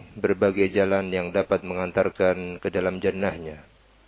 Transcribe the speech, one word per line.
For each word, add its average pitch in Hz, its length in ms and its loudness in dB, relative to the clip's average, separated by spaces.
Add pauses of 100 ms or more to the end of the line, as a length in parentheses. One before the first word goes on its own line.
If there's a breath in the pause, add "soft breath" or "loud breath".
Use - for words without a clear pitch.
(140)
berbagai 98 560 2
jalan 95 400 2
yang 90 240 -2
dapat 95 320 0
mengantarkan 92 960 -2
ke 98 80 -4
dalam 92 320 -2
jannahnya. 92 640 -4 (420)